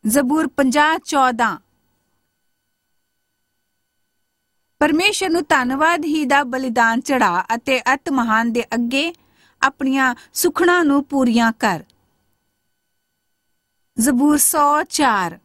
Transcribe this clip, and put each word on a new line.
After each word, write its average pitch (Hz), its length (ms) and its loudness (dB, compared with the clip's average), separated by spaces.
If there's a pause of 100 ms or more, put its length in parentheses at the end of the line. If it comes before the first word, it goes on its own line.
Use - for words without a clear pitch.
ਜ਼ਬੂਰ 277 440 0
ਪੰਜਾਹ 294 560 2
ਚੌਦਾਂ। 240 520 0 (3250)
ਪਰਮੇਸ਼ਰ 349 500 0
ਨੂੰ 339 180 0
ਧੰਨਵਾਦ 294 560 0
ਹੀ 302 200 -2
ਦਾ 277 200 2
ਬਲੀਦਾਨ 247 560 -2
ਚੜ੍ਹਾ 214 440 0 (100)
ਅਤੇ 247 260 -2 (140)
ਅਤ - 160 -8
ਮਹਾਨ 233 420 0
ਦੇ 233 120 -2 (100)
ਅੱਗੇ 262 380 -2 (500)
ਆਪਣੀਆਂ 269 520 0 (180)
ਸੁਖਣਾ 349 500 0
ਨੂੰ 285 220 2
ਪੂਰੀਆਂ 240 540 0
ਕਰ। 190 240 -2 (2250)
ਜ਼ਬੂਰ 277 420 2
ਸੌ 294 440 2
ਚਾਰ। 208 640 -2